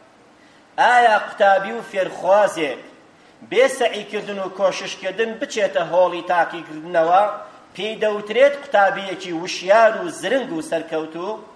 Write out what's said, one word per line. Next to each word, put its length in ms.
ئایا 460
قوتابی 460
و 180
فێرخوازێک 880
بێ 140
سەعیکردن 640
و 160
کۆششکردن 720
بچێتە 420
هۆڵی 300
تاقیکردنەوە، 920
پێی 280
دەوترێت 600
قوتابیەکی 720
وشیار 500
و 60
زرنگ 320
و 180
سەرکەوتوو؟ 720